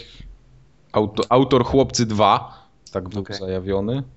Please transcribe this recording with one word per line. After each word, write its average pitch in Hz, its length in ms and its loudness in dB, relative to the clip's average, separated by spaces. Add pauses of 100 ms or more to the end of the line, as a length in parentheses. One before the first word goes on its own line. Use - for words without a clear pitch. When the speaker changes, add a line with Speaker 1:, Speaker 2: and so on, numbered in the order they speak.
(920)
Speaker 1:
auto-, 107 360 0
autor 131 340 4
Chłopcy 123 420 2
dwa, 107 520 0 (340)
tak 92 180 -6
był 98 120 -6
Speaker 2:
Okej. 98 160 -10
Speaker 1:
zajawiony, 98 680 -4 (140)